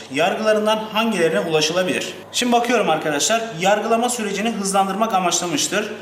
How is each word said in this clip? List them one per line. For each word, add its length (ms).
Yargılarından 640
hangilerine 640
ulaşılabilir? 720
Şimdi 200
bakıyorum 380
arkadaşlar, 520
yargılama 500
sürecini 400
hızlandırmak 640
amaçlamıştır. 800